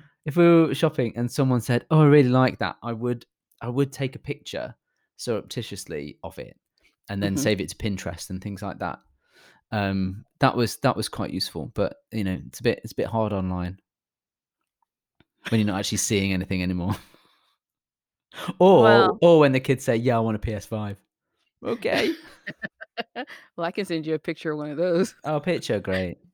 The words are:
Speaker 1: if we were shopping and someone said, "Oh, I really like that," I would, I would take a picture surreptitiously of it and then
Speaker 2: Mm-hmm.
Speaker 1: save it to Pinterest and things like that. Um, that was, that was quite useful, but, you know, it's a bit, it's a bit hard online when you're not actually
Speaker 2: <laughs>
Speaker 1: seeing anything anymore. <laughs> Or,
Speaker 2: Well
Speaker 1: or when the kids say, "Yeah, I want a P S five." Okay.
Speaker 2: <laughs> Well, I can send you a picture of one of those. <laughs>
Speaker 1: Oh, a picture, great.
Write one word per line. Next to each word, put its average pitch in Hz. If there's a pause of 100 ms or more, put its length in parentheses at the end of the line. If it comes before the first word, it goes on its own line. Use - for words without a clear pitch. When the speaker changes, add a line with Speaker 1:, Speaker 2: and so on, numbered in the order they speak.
(260)
Speaker 1:
if 151
we 170
were 165
shopping 143
and 120
someone 127
said, 120
"Oh, 156
I 151
really 139
like 127
that," 95
I 117
would, 120 (360)
I 117
would 135
take 135
a -
picture - (420)
surreptitiously 95
of -
it - (520)
and 101
then 98
Speaker 2:
Mm-hmm. -
Speaker 1:
save 98
it 82
to -
Pinterest 92
and 90
things 101
like 98
that. 90 (720)
Um, 98 (140)
that 131
was, 120
that -
was 107
quite -
useful, -
but, - (140)
you 110
know, 92
it's -
a -
bit, -
it's 104
a -
bit -
hard 107
online 92 (1700)
when 113
you're 104
not 98
actually 101
Speaker 2:
<laughs> -
Speaker 1:
seeing 98
anything 92
anymore. 90 (1400)
<laughs> -
Or, 185
Speaker 2:
Well -
Speaker 1:
or 170
when 139
the 131
kids 131
say, 120
"Yeah, 120
I -
want 110
a 104
P 110
S 101
five." 104 (600)
Okay. 240
Speaker 2:
<laughs> - (1300)
Well, 170
I 180
can 196
send 160
you 156
a 151
picture 160
of 151
one 147
of 139
those. 175
<laughs> -
Speaker 1:
Oh, 151
a 143
picture, 123
great. 92 (160)